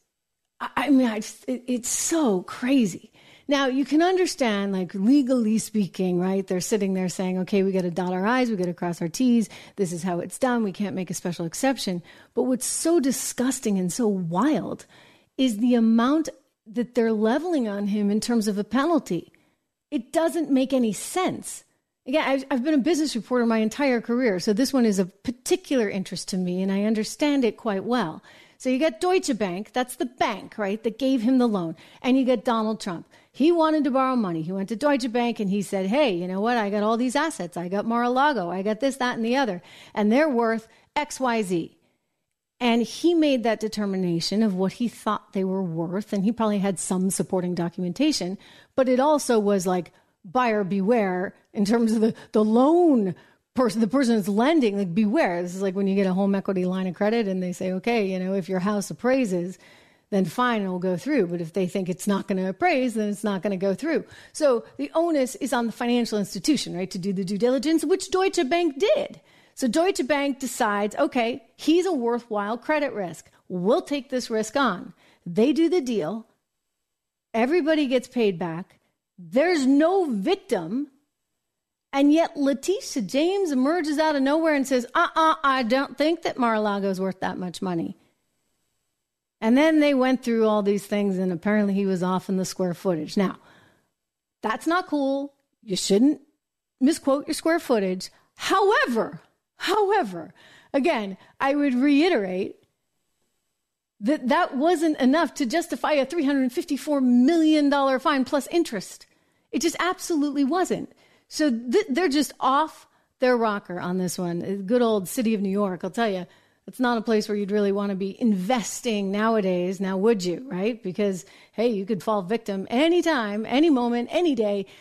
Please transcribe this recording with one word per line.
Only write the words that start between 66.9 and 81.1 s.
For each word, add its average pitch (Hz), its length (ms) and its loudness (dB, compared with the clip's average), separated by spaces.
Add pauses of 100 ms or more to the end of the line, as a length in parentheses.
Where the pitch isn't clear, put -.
to 208 60 -10
do 190 140 -4
the 190 140 -4
due 196 120 -4
diligence, 262 460 2
which 370 260 0
Deutsche 370 400 0
Bank 339 300 0
did. 494 400 0 (360)
So 262 120 -2
Deutsche 330 400 2
Bank 285 320 0
decides, 208 560 -2
"Okay, 247 480 -2 (140)
he's 339 280 2
a 381 60 0
worthwhile 233 680 -2
credit 294 360 -2
risk. 170 360 -8 (200)
We'll 190 320 2
take 285 280 -6
this 254 200 -6
risk 220 260 -4
on." 233 380 -2 (320)
They 214 280 2
do 320 160 2
the 349 120 2
deal. 220 440 -4 (1080)
Everybody 302 520 2
gets 247 220 0
paid 202 320 0
back. 170 400 -8 (400)
There's 262 480 2
no 320 380 4
victim. 240 840 -2 (1080)